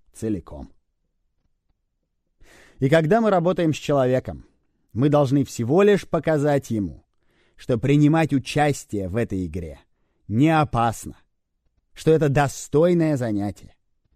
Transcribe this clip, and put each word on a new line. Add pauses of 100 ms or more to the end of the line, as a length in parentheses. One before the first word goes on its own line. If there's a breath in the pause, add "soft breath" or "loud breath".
(140)
целиком. (2000 soft breath)
И
когда
мы
работаем
с
человеком, (460)
мы
должны
всего
лишь
показать
ему, (520)
что
принимать
участие
в
этой
игре (460)
не
опасно, (760)
что
это
достойное
занятие. (420)